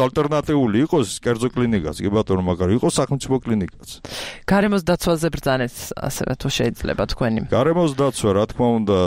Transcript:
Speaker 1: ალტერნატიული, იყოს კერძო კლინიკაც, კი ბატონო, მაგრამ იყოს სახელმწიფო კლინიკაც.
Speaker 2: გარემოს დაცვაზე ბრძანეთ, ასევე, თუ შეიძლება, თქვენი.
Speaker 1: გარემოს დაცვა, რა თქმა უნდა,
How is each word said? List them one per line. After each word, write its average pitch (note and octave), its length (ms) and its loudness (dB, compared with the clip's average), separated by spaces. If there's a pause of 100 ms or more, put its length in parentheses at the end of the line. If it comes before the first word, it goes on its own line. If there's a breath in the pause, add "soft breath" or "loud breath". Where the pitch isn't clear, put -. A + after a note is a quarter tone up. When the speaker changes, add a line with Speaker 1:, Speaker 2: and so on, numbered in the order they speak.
Speaker 1:
ალტერნატიული, C#3+ 880 2
იყოს C#3 320 0
კერძო A#2+ 320 -2
კლინიკაც, F#2+ 480 -2
კი F#2+ 80 0
ბატონო, G2 400 2
მაგრამ F2+ 320 2
იყოს - 160 2
სახელმწიფო C3+ 480 -2
კლინიკაც. G#2+ 440 -4 (600 loud breath)
Speaker 2:
გარემოს G3+ 400 2
დაცვაზე E3 400 0
ბრძანეთ, C3 460 -2 (260)
ასევე, - 300 -4 (100)
თუ - 80 -2
შეიძლება, A2+ 540 -2 (100)
თქვენი. A2+ 320 0
Speaker 1:
გარემოს D3+ 480 2
დაცვა, C3 360 0 (120)
რა - 80 4
თქმა B2 180 0 (140)
უნდა, G2+ 260 2